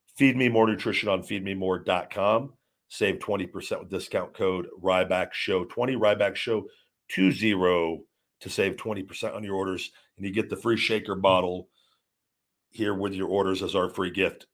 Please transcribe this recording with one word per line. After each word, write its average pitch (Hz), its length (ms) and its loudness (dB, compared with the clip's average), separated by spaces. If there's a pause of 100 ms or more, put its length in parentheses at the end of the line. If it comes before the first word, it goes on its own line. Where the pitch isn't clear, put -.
(160)
Feed 131 200 6
Me 127 120 4
More 113 180 6
Nutrition 107 420 0
on 92 140 2
feed 98 220 -6
me 98 100 -6
more 92 240 0
dot 90 320 -2
com. 110 440 0 (340)
Save 98 320 -2
twenty 98 260 -4
percent 92 360 -8
with 90 80 -18
discount 92 440 -6
code 92 320 -2 (160)
Ryback 92 500 2
Show 95 340 -2
twenty, 123 280 -2
Ryback 104 400 2
Show 107 320 -2 (420)
two 95 220 4
zero, 90 680 2 (400)
to 95 100 -12
save 98 280 0
twenty 104 260 -6
percent - 300 -8
on 104 100 -8
your 98 100 -4
orders. 95 380 -4 (240)
And 98 100 -10
you 98 60 -4
get 107 180 -2
the - 60 -4
free 113 220 0
shaker 107 360 -2
bottle 92 540 2 (1000)
here 104 240 -2
with 98 200 -4
your 92 140 -4
orders 95 340 2
as 92 140 -4
our 90 140 2
free 90 200 -4
gift 87 440 -2